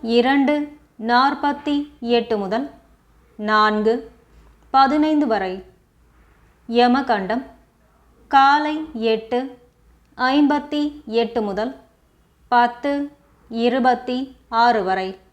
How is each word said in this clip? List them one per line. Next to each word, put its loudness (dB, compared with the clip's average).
இரண்டு 2
நாற்பத்தி 0
எட்டு -2
முதல் -4
நான்கு 2
பதினைந்து 2
வரை. -2
யமகண்டம் 0
காலை 4
எட்டு -2
ஐம்பத்தி 0
எட்டு -4
முதல் -6
பத்து 0
இருபத்தி 0
ஆறு 2
வரை. -2